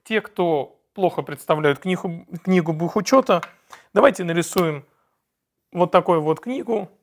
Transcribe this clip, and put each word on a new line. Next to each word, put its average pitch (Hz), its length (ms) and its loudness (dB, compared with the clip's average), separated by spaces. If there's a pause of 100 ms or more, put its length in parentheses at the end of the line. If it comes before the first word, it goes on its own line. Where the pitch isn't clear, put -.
Те, 220 180 -2
кто 165 560 -4 (200)
плохо 175 240 0
представляют 147 560 0
книгу, 180 480 -6 (180)
книгу 175 300 2
бухучёта, 185 680 2 (500)
давайте 214 300 4
нарисуем 165 600 -2 (880)
вот 175 200 0
такую 175 300 4
вот 156 180 -2
книгу. 233 500 -6 (140)